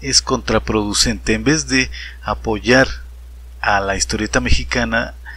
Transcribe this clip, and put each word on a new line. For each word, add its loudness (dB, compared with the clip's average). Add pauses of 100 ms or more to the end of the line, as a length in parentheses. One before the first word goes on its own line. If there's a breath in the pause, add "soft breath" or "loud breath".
es 2
contraproducente. 0
En 0
vez 2
de 2 (300 loud breath)
apoyar 4 (720)
a 2
la 0
historieta -2
mexicana, 0 (240 loud breath)